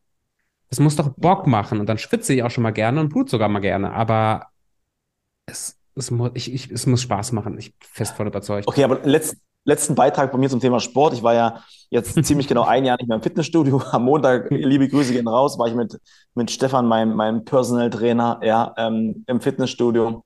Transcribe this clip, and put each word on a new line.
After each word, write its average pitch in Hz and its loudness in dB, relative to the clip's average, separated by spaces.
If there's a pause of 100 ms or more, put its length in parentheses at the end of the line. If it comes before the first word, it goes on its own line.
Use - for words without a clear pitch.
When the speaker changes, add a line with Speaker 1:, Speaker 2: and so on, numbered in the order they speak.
(680)
Speaker 1:
Es - -4
muss 147 4
doch 151 0
Bock 170 2
machen 107 2
und 101 -2
dann 107 0
schwitze 226 -2
ich 123 2
auch 117 -2
schon 123 -2
mal 113 2
gerne 110 0
und 151 0
blut 262 -2
sogar 107 0
mal 104 0
gerne, 95 -2
aber 110 0 (1000)
es, - -14 (160)
es - -8
mu-, 120 -2
ich, 127 -4
ich, - -6
es 117 -6
muss 123 2
Spaß 104 -2
machen, 104 -4
ich - -16
bin - -20
fest - -8
von 107 -4
überzeugt. 101 -6
Speaker 2:
Okay, 139 2
aber 127 2
letz-, 156 2 (300)
letzten 147 0
Beitrag 147 2
bei 127 -4
mir 135 2
zum 127 -2
Thema 123 2
Sport. 143 0
Ich 117 -6
war 117 4
ja 117 0 (260)
jetzt - -2
Speaker 1:
<laughs> 160 2
Speaker 2:
ziemlich 139 0
genau 120 2
ein 123 2
Jahr 123 2
nicht 123 -10
mehr 110 0
im - -6
Fitnessstudio. 147 0 (100)
Am 120 0
Montag, 131 2
liebe 135 2
Grüße 135 0
gehen 120 0
raus, 127 2
war 117 0
ich 113 -4
mit, 117 -4 (380)
mit 117 -2
Stefan, 123 0
meinem, 110 2
meinem 110 -2
Personal 120 0
Trainer, 117 0
ja, 113 2
ähm, 113 -4
im 123 -2
Fitnessstudio. 120 -2